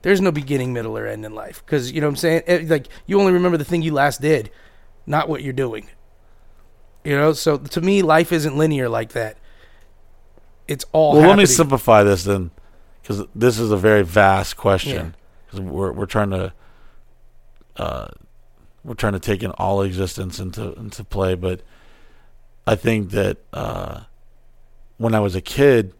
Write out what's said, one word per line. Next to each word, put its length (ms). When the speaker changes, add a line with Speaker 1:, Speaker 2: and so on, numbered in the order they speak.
Speaker 1:
There's 180
no 120
beginning, 420
middle, 240
or 80
end 180
in 100
life. 320
'Cause, 240
you 120
know 40
what 60
I'm 40
saying? 300
Eh, 200
like, 220
you 140
only 120
remember 240
the 80
thing 180
you 120
last 260
did, 300
not 220
what 140
you're 120
doing. 340
You 120
know, 160
so 240
to 240
me, 220
life 300
isn't 260
linear 320
like 220
that. 240
It's 240
all 200
Speaker 2:
Well, 100
let 40
me 40
Speaker 1:
happening. 160
Speaker 2:
simplify 560
this 220
then, 260
'cause 200
this 240
is 120
a 60
very 260
vast 540
question. 400
Speaker 1:
Yeah. 360
Speaker 2:
'Cause 100
we're, 320
we're 140
trying 240
to, 220
uh, 320
we're 100
trying 200
to 40
take 240
in 100
all 300
existence 560
into, 360
into 300
play, 300
but 260
I 80
think 360
that, 280
uh, 480
when 180
I 60
was 140
a 60
kid 600